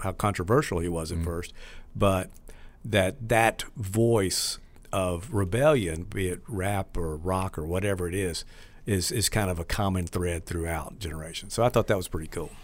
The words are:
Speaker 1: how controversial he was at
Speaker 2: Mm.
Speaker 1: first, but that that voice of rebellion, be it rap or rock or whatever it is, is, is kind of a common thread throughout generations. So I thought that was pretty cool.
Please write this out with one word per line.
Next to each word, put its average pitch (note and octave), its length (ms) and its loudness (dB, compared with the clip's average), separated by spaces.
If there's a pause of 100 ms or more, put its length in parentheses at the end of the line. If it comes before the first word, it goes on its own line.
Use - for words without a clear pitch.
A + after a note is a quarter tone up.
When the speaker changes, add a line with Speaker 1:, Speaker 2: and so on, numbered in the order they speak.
Speaker 1:
how F#2+ 120 -2
controversial G2+ 680 2
he F2 100 0
was E2 220 -4
at E2+ 80 -2
Speaker 2:
Mm. E2 60 0
Speaker 1:
first, E2+ 280 -6 (420)
but F#2+ 340 4 (560)
that G#2 440 2
that A2+ 340 4 (140)
voice G#2+ 840 2 (320)
of F2+ 420 -2
rebellion, G2+ 680 4
be G2 240 -2
it F2 200 -4
rap G2 500 0
or D#2+ 180 -2
rock F#2 420 -2
or D#2 80 -4
whatever F#2 420 0
it E2+ 80 -2
is, F#2 300 -2 (400)
is, F#2+ 280 2
is A2+ 160 2
kind G#2 200 2
of F2 100 0
a E2+ 40 -4
common F#2+ 420 0
thread F2 400 -2
throughout E2 540 -4
generations. D#2+ 540 -8
So A2+ 100 4
I A#2+ 60 6
thought A2+ 180 4
that G#2+ 80 4
was F2+ 140 -2
pretty D#2+ 180 -4
cool. D#2+ 240 -6 (120)